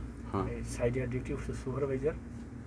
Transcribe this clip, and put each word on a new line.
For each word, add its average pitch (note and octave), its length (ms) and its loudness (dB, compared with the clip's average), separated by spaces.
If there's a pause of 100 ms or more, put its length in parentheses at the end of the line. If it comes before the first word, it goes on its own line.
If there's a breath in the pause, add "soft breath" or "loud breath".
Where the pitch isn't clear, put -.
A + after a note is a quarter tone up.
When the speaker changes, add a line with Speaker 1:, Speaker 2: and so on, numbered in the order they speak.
(320)
Speaker 1:
হ্যাঁ। G#2 160 2
Speaker 2:
এই A#2 160 -2
সাইডে B2 440 2
ডিউটি B2 260 0
অফিস B2 300 -2
সুপারভাইজার। C3+ 500 2 (540)